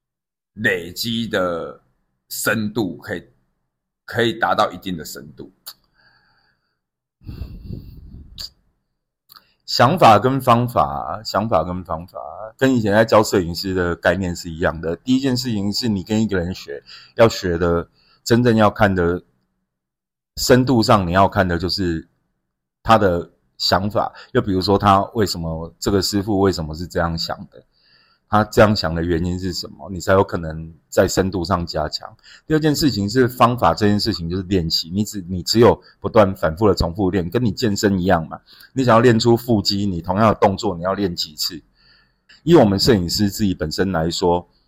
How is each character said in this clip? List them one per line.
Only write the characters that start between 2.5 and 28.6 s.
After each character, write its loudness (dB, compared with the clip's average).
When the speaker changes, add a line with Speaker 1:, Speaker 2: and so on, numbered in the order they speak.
Speaker 1:
度 -4
可 -12
以， -12
可 -6
以 0
达 -2
到 0
一 -14
定 -8
的 -12
深 -16
度？ -20
Speaker 2:
想 2
法 8
跟 0
方 2
法， -4
想 -4
法 2
跟 -6
方 -8
法， -16
跟 4
以 2
前 0
在 6
教 4
摄 0
影 -4
师 -6
的 -2
概 0
念 -4
是 -12
一 -10
样 -2
的。 -6
第 -2
一 0
件 0
事 -6
情 -4
是 -6
你 -4
跟 -2
一 0
个 -2
人 -4
学， -14
要 6
学 -2
的， 0
真 2
正 4
要 4
看 2
的 0
深 4
度 2
上， 4
你 -2
要 4
看 0
的 -2
就 -4
是 -4
他 6
的 2
想 0
法。 -2
又 2
比 -4
如 0
说 2
他 4
为 0
什 -6
么， -8
这 -4
个 2
师 -2
傅 0
为 4
什 -6
么 -8
是 -8
这 -4
样 -2
想 -6
的， -20
他 2
这 0